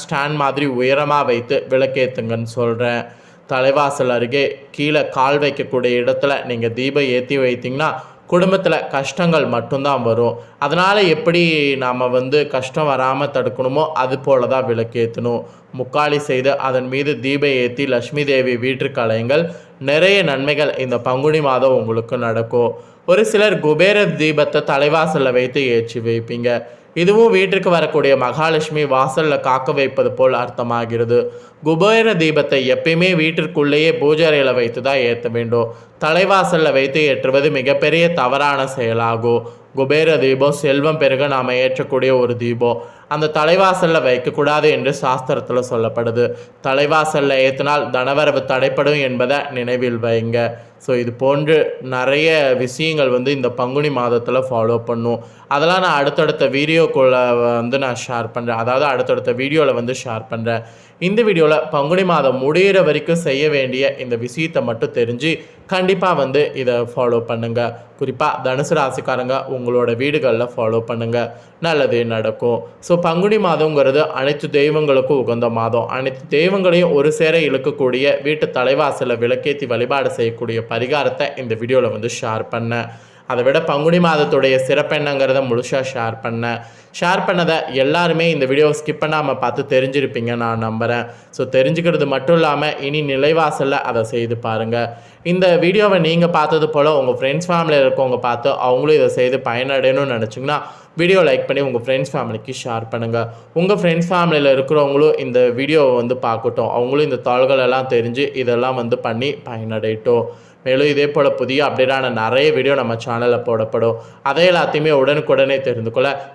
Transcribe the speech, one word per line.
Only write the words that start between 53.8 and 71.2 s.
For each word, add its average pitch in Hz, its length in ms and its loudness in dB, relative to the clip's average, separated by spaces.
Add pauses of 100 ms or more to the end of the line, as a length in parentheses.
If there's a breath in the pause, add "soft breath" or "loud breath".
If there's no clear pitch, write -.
மாதத்துல 120 480 0
ஃபாலோ 117 280 0 (120)
பண்ணும். 117 340 -4 (320 loud breath)
அதெல்லாம் 175 300 2
நான் 160 160 2
அடுத்தடுத்த 147 440 0 (120)
வீடியோக்குள்ள 151 600 2 (440)
வந்து 120 240 -2
நான் 123 200 -4
ஷேர் 117 300 -6
பண்றேன். 117 280 -4
அதாவது 127 300 0
அடுத்தடுத்த 123 400 -2 (100)
வீடியோல 143 360 2
வந்து 120 240 -4
ஷேர் 113 300 -8
பண்றேன். 113 320 -4 (440 loud breath)
இந்த 214 200 2
வீடியோல 156 260 4 (200)
பங்குனி 156 380 0
மாதம் 135 320 2
முடியிற 185 340 2 (100)
வரைக்கும் 160 380 -2
செய்ய 139 180 0 (120)
வேண்டிய 131 280 -2 (180)
இந்த 123 120 -6 (100)
விஷயத்தை 160 440 -4
மட்டும் 120 300 -4
தெரிஞ்சு 120 320 -2 (420 loud breath)
கண்டிப்பா 185 380 2 (120)
வந்து 135 200 2 (200)
இதை 120 120 0 (180)
ஃபாலோ 120 260 0 (120)
பண்ணுங்க. 117 300 -4 (380 loud breath)
குறிப்பா 131 300 -2 (180)
தனுசு 139 320 -2
ராசிக்காரங்க 131 560 -2 (220)
உங்களோட 120 340 0 (120)
வீடுகள்ல 131 420 0 (100)
ஃபாலோ 113 260 -2 (100)
பண்ணுங்க. 117 280 -4 (480 loud breath)